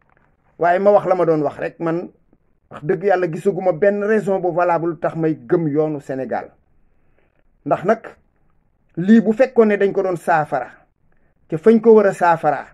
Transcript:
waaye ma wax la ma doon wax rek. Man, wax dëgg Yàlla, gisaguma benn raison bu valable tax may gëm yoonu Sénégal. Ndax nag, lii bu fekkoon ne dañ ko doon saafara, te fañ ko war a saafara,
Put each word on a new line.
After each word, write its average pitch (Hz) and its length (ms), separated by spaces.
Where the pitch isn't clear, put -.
waaye 175 200
ma 196 140
wax 196 140
la 180 80
ma 180 100
doon 160 180
wax 139 160
rek. 160 220
Man, 170 280
wax - 140
dëgg 170 200
Yàlla, 180 260
gisaguma 185 420
benn 202 300
raison 202 380
bu 175 120
valable 170 460
tax 165 180
may 160 180
gëm 151 340
yoonu 151 320
Sénégal. 123 500
Ndax 151 180
nag, 220 220
lii 202 240
bu 214 120
fekkoon 233 360
ne 202 80
dañ 196 160
ko 190 100
doon 185 140
saafara, 151 540
te 160 80
fañ 226 240
ko 226 140
war 208 120
a 196 60
saafara, 156 600